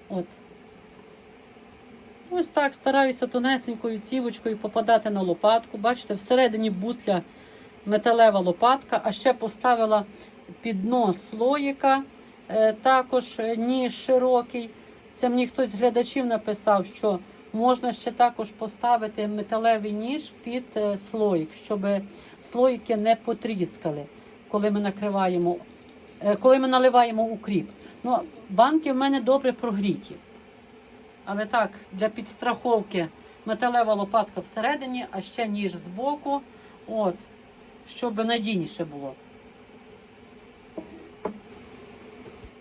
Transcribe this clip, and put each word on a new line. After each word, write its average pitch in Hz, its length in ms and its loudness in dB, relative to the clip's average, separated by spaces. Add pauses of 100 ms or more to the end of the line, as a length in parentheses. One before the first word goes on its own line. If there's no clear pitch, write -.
От. 180 160 -6 (2000)
Ось 349 180 0
так 285 260 0
стараюся 269 540 2
тонесенькою 247 720 -2
цівочкою 233 580 -6
попадати 220 520 2
на 202 120 -2
лопатку. 208 560 2
Бачите, 226 360 -2
всередині 220 560 2
бутля 202 520 -2 (680)
металева 214 520 4
лопатка, 226 640 2
а 202 80 -2
ще 254 220 0
поставила 220 720 0 (560)
під 196 220 -4
дно 226 300 2
слоїка, 269 880 0 (460)
е, 220 240 4
також, 254 640 0
е, 226 180 -2
ніж 247 360 -2
широкий. 247 760 0 (460)
Це 247 140 0
мені 247 180 2
хтось 247 220 -2
з 196 60 -10
глядачів 247 500 0
написав, 214 600 0
що 202 340 -2 (340)
можна 247 400 0
ще - 180 -8
також 240 400 0
поставити 220 760 -2
металевий 214 640 0
ніж 240 400 -6 (120)
під, 247 200 -6 (120)
е, 208 220 -2 (140)
слоїк, 196 420 0
щоб - 260 -6 (640)
слоїки 240 560 0
не 214 180 4
потріскали, 185 920 -4 (420)
коли 208 240 0
ми 208 80 0
накриваємо, 190 760 0 (640)
е, 202 140 2
коли 262 240 6
ми 262 80 0
наливаємо 247 560 4
укріп. 202 460 -4 (340)
Ну, 240 160 0 (300)
банки 269 440 2
в - 20 -2
мене 269 260 2
добре 262 300 2
прогріті. 208 640 -4 (1120)
Але 202 200 -4
так, 214 240 0 (240)
для 202 160 -2
підстраховки 214 960 -2 (380)
металева 226 480 2
лопатка 202 480 -2
всередині, 254 680 -4
а 190 100 -8
ще 226 260 -6
ніж 202 280 -4
збоку, 269 680 -4 (460)
от, 214 280 -2 (800)
щоб 220 300 -4
надійніше 214 600 -2
було. 143 280 -12 (3500)